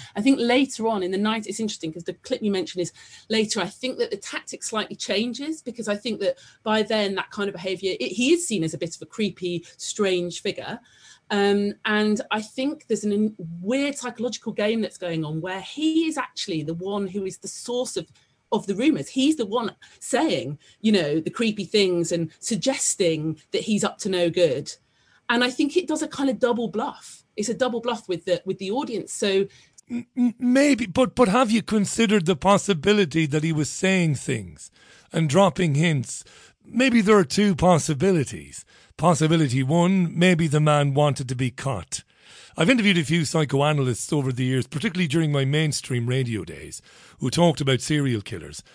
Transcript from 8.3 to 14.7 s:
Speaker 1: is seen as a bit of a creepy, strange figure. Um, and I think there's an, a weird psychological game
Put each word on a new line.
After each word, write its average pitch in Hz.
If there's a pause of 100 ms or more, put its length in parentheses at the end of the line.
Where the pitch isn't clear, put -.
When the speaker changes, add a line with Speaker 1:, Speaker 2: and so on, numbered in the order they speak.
Speaker 1:
is 339
seen 196
as 160
a 143
bit 165
of -
a 151
creepy, 175 (120)
strange 180
figure. 180 (540)
Um, 202 (120)
and 214 (100)
I 214
think 269
there's 208
an, 208
a 214 (180)
weird 277
psychological 226
game 220